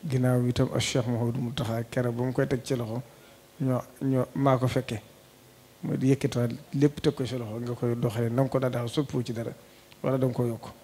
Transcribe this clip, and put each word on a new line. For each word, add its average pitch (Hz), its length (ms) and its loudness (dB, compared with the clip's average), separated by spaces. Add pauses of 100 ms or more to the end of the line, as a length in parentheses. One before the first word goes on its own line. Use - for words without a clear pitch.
Ginnaaw 127 320 4
bi 123 100 2
itam 131 240 2
ak 123 60 2
Cheikh 123 260 0
Mouhamadou 120 360 0
Mountakha 117 480 -4
keroog 123 260 0
ba 120 80 -2
mu 127 80 -2
koy 135 160 2
teg 127 160 0
ci 139 120 0
loxo, 120 260 -4 (580)
ñoo, 131 220 0 (200)
ñoo, 131 320 2
maa 139 240 4
ko 127 100 2
fekke, 120 320 -2 (800)
mu 156 140 -2
di 131 160 2
yëkkatiwaat 120 380 0 (240)
lépp 143 260 2
teg 156 140 2
ko 135 100 -4
ci 127 120 -6
loxo, 113 240 -6
nga 120 140 -4
koy 120 220 0
doxalee 117 340 0
na 123 120 2
nga 131 60 2
ko 135 100 0
daa 127 120 2
daaw, 120 180 -2
soppiwu 131 360 -2
ci 123 80 -6
dara, 117 200 -6 (500)
wala 131 160 2
da 131 80 4
nga 123 80 0
ko 123 120 2
yokk 117 200 -4 (180)